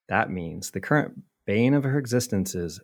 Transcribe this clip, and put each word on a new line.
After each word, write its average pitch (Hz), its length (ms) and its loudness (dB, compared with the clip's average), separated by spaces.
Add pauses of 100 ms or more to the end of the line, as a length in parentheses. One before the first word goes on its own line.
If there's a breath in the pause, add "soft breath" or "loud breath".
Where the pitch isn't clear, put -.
That 104 200 2
means 87 420 -6
the - 80 -4
current - 420 0 (240)
bane 117 280 4
of 143 100 2
her 135 140 0
existence 117 580 0
is 87 280 -6